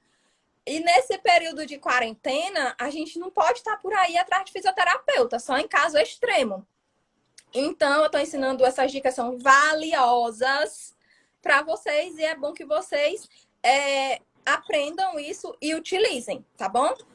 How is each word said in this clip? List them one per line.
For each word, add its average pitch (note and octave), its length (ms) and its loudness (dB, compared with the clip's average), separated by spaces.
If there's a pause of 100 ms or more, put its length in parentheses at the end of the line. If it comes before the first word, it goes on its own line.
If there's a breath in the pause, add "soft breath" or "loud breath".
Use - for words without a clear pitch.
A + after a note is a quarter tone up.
(640)
E D4+ 140 -6
nesse E4+ 380 2
período E4 480 0
de C#4+ 140 -14
quarentena, C4+ 1000 -2
a B3 120 -4
gente D#4+ 260 -10
não F4+ 140 -10
pode G#4+ 320 0
tá A4 140 -4
por F#4+ 160 -6
aí F4+ 240 2
atrás F#4 280 0
de - 60 -20
fisioterapeuta, F#4 880 0
só C4 180 -4
em D4+ 100 -2
caso C#4+ 300 2
extremo. D4+ 680 0 (840)
Então, D4 520 0
eu D4+ 80 2
tô C#4+ 80 0
ensinando, C4 440 0
essas C4 280 2
dicas C4 240 -2
são B3 240 -4
valiosas C#4 1600 2 (460)
pra D4 220 2
vocês D#4+ 560 -2
e D#4 40 0
é D#4+ 120 -2
bom C#4 180 -8
que E4+ 100 -16
vocês, D4+ 640 -2 (360 soft breath)
é, C4+ 580 2 (240)
aprendam D#4 720 -2
isso D#4 400 -12
e D4+ 140 -4
utilizem, D#4+ 720 -2 (100)
tá F#3+ 140 -6
bom? C4+ 240 0 (220)